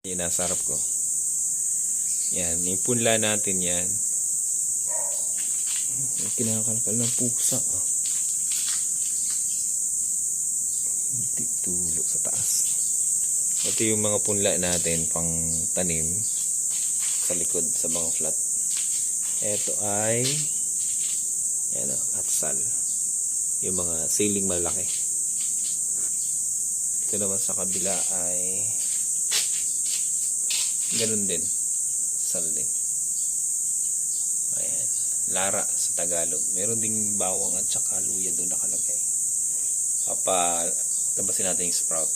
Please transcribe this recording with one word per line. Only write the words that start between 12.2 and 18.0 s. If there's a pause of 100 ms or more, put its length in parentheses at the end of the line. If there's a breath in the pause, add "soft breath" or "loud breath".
taas. (1160)
Ito
yung
mga
punla
natin
pang (480)
tanim (1200)
sa
likod,
sa
mga